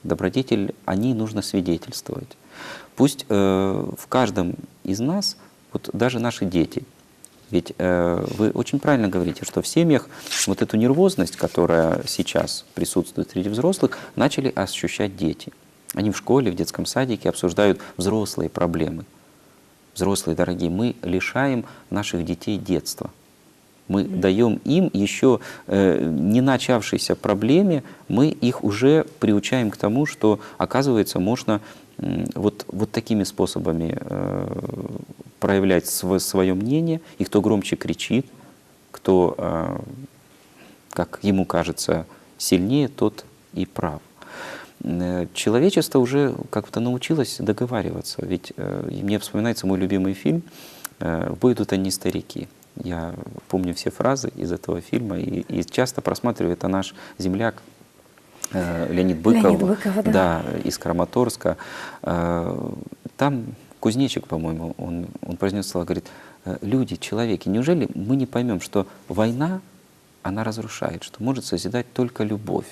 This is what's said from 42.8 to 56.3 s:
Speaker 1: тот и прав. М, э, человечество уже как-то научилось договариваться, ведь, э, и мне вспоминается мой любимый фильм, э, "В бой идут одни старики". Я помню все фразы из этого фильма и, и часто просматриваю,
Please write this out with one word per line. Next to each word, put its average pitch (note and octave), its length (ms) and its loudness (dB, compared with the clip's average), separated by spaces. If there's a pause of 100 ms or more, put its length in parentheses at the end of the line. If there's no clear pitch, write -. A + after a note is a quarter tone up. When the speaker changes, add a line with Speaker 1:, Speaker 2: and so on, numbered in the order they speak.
Speaker 1:
тот - 360 -2 (300)
и F#2 120 -4
прав. D#2+ 340 -4 (840)
М, F2 180 -2
э, F2+ 320 -2
человечество C#3+ 640 2
уже C3 360 2 (160)
как-то - 300 -4
научилось B2 580 -2
договариваться, G2+ 840 -4
ведь, F2+ 320 -4
э, G1+ 340 -6
и - 120 -6
мне G2+ 160 0
вспоминается G#2+ 480 -2
мой F#2+ 120 2
любимый F#2+ 360 2
фильм, E3 280 0 (580)
э, E2 300 -2
"В - 80 -6
бой B2+ 140 4
идут G#2+ 200 0
одни F#2+ 180 0
старики". - 580 -6 (280)
Я E2+ 380 -6 (340)
помню F2+ 260 0
все - 160 -4
фразы C3 460 0
из F2 160 -4
этого F2 280 -4
фильма G#2 380 -4
и, F#2+ 300 -2
и F#2 160 -2
часто - 360 0
просматриваю, F#2+ 560 0